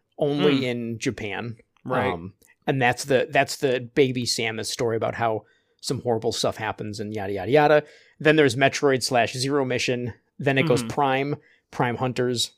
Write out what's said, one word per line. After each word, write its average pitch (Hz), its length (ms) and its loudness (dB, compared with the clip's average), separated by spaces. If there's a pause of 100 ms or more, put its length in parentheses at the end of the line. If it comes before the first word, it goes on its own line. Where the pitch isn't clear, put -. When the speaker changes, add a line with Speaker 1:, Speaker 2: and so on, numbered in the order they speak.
(180)
Speaker 1:
only 143 440 2
Speaker 2:
Mm. - 20 -2
Speaker 1:
in 120 360 -4
Japan. 110 580 -6 (280)
Speaker 2:
Right. 127 260 -2
Speaker 1:
Um, 87 220 -10 (320)
and 135 160 0
that's 123 240 2
the, 135 240 2
that's 139 280 0
the 131 240 0 (140)
Baby 127 300 2
Samus 110 400 -4
story 113 320 -2
about 113 180 -2
how 113 280 -2 (380)
some 123 200 -6
horrible 117 300 -2
stuff - 260 -2
happens 107 420 -8
and 107 140 -8
yada, 101 200 -6
yada, 95 180 -4
yada. 147 320 6 (360)
Then 151 160 4
there's 139 200 6
Metroid 135 480 2
slash 117 300 2
Zero 135 300 -2
Mission. 123 500 -2 (260)
Then 135 180 0
it 131 100 4
goes - 140 4
Speaker 2:
Mm-hmm. 117 80 -6
Speaker 1:
Prime, 139 460 0 (360)
Prime 120 260 0
Hunters, 123 600 -2